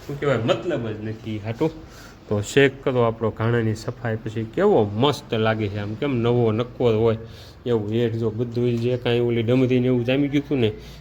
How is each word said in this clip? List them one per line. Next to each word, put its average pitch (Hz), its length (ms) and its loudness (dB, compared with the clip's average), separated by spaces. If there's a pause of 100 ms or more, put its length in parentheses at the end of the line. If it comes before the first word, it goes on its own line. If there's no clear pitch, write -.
શું 143 160 -10
કહેવાય 135 300 0
મતલબ 160 360 -2 (100)
જ 101 40 -10 (100)
નથી 110 360 -8
હાટું. 151 260 -2 (560)
તો 107 60 -2 (180)
ચેક 139 200 6 (100)
કરો 127 260 0
આપણો 113 200 -2 (100)
ઘાણાની 113 460 0
સફાઈ 113 400 -6
પછી 113 320 -6
કેવો 190 240 4 (220)
મસ્ત 139 300 0 (140)
લાગે 110 280 2
છે, 104 60 -6
આમ 104 200 -6
કેમ 143 140 -2 (100)
નવો 120 360 4
નક્કોર 120 440 0
હોય 113 160 2 (460)
એવું. 110 280 0
એક 117 280 2
જો 113 100 0
બધું 120 520 0
જે 123 200 0
કાંઈ 120 240 2
ઓલી 117 200 0
ડમરીને 127 440 4
એવું 123 180 2
જામી 135 240 2
ગયું 143 120 0
હતું 143 180 0
ને 107 60 4 (320)